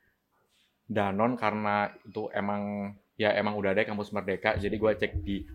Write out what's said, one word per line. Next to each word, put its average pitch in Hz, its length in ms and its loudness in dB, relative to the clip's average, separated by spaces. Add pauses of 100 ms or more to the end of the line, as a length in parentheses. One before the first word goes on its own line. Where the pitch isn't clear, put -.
(840)
Danon 107 500 2
karena 104 560 0 (120)
itu 107 280 -8
emang, 101 640 -2 (200)
ya 104 180 2
emang 104 220 2
udah 98 180 2
ada 104 100 4
Kampus 107 280 -4
Merdeka, 101 440 0
jadi 98 200 0
gua 107 180 4
cek - 260 -2
di 98 240 -2 (120)